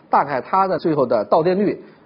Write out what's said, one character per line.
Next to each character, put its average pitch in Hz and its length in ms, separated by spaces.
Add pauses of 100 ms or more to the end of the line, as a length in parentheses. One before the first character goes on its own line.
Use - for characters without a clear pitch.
大 202 160
概 139 160
它 190 260
的 185 100
最 160 160
后 147 140
的 117 180
到 175 160
店 180 160
率， 196 280 (220)